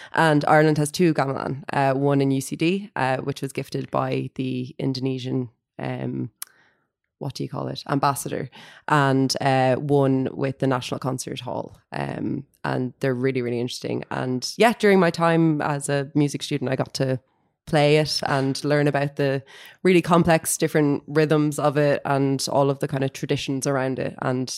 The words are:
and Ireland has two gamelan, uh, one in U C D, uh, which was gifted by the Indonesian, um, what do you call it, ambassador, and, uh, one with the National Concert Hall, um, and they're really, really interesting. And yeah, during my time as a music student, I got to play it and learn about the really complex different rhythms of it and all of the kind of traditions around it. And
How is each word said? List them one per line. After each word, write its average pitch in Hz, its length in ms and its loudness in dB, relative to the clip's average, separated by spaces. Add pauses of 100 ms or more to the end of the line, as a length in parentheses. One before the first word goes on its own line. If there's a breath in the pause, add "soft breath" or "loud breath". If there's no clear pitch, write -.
(140)
and 151 320 4
Ireland 156 320 6
has 147 120 0
two 170 220 4
gamelan, 135 580 -4
uh, 135 220 2
one 139 300 2
in 135 80 2
U 135 100 0
C 147 160 -8
D, 190 400 -2
uh, 131 220 0
which 139 240 -6
was 135 100 -6
gifted 135 380 -6
by 131 460 -2
the 127 420 -6
Indonesian, 131 720 -4 (280)
um, 127 520 -6 (880 loud breath)
what 139 160 -8
do - 80 -10
you 135 80 -8
call 135 180 -8
it, 135 220 -10
ambassador, 139 580 -2 (400 loud breath)
and, 135 540 2
uh, 131 320 2
one 135 580 2
with 135 280 -6
the 139 60 0
National 127 320 -2
Concert 131 420 -6
Hall, - 360 -8 (160)
um, 131 520 -6 (200)
and 131 360 -4
they're 135 120 0
really, 127 300 -2
really 120 180 -4
interesting. 123 500 -6
And 131 460 -4
yeah, 226 220 4
during 202 200 4
my 170 120 4
time 165 500 2
as 143 300 -4
a 143 240 -2
music 147 280 0
student, 127 280 -4
I 131 60 0
got - 180 -4
to 131 260 -2 (440)
play 147 340 4
it 151 280 0
and 135 380 0
learn 147 240 2
about 143 260 0
the 139 260 0 (440 loud breath)
really 180 180 6
complex 170 560 2
different 151 480 2
rhythms 151 540 2
of 143 160 2
it 143 280 2
and 139 460 0
all 139 200 2
of 135 100 -4
the 147 80 -2
kind 135 160 -2
of 135 80 -2
traditions 139 560 -4
around 131 320 -2
it. - 200 -6
And 127 380 -2